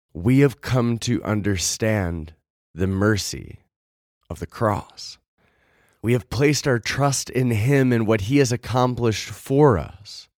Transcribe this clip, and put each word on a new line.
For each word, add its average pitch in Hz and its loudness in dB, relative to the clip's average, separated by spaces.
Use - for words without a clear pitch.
we 113 2
have 139 2
come 120 0
to 117 -2
understand 95 -2
the 87 -2
mercy 98 -2
of 82 -12
the 85 -8
cross. - -6
We 117 0
have - -2
placed 147 0
our 123 2
trust - -2
in 123 0
him 127 2
and 113 2
what 110 2
he 120 0
has 131 4
accomplished 120 -2
for 139 2
us. - -12